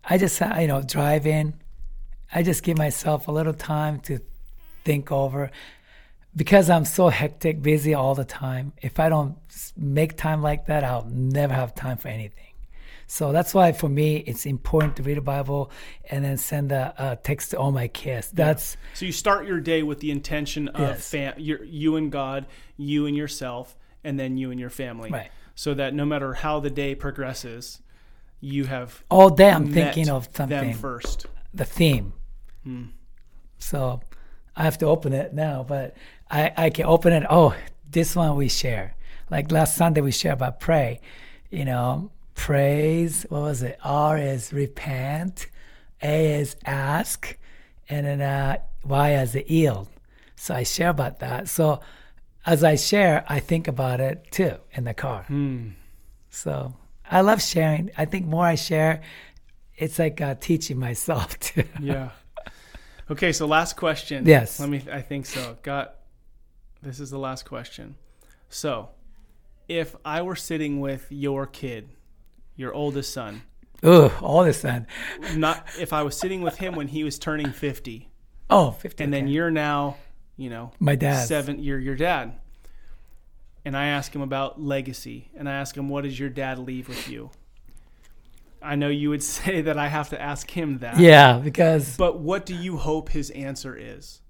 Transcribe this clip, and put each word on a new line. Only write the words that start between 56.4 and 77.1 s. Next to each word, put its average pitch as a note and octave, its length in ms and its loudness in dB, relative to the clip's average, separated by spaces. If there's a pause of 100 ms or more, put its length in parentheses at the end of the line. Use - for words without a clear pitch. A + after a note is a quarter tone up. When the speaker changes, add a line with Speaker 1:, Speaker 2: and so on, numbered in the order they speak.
Speaker 1:
I F#3 120 6
love G#3 200 4
sharing. D#3+ 540 0
I D#3 80 0
think F3+ 220 -4
more D#3+ 180 0
I E3+ 120 4
share, D#3 460 0 (720)
it's D#3 220 -6
like, D#3 220 0
uh, C#3 200 -2
teaching D#3 380 -2
myself B2 600 -4
<laughs> - 20 -12
too. - 240 -2 (160)
Speaker 2:
Yeah. C3+ 300 -4 (1000)
Okay, E3 220 0
so D#3 140 -2
last D#3+ 300 2
question. D#3 500 -2
Speaker 1:
Yes. C3+ 340 8
Speaker 2:
Let C#3+ 80 -4
me, C#3 220 -4
I C#3 100 -8
think C#3 260 -10
so. A#2+ 360 -10
Got, C#3 320 -6 (880)
this C3+ 180 -14
is C3+ 100 -12
the C3+ 80 -10
last C3 260 -8
question. A#2+ 520 -14 (520)
So, A#2+ 420 -6 (800)
if E3 260 -4 (100)
I D#3 180 -4
were F3+ 140 -6
sitting D3 440 -4
with C3+ 300 -6
your C#3 360 -4
kid, A#2+ 420 -12 (680)
your B2+ 180 -8
oldest C#3+ 380 -4
son. A2+ 300 -12 (420)
Speaker 1:
Ooh, D#3+ 260 12 (100)
oldest D#3 420 4
son. A#2+ 240 -4 (480)
Speaker 2:
Not, D#3 320 -2 (120)
if E3+ 140 -6
I D3+ 100 0
was C#3+ 160 -4
sitting F#3+ 240 -4
with E3+ 160 -2
him F#3 160 -6
when D3 140 -6
he D3+ 160 -4
was C#3+ 140 -6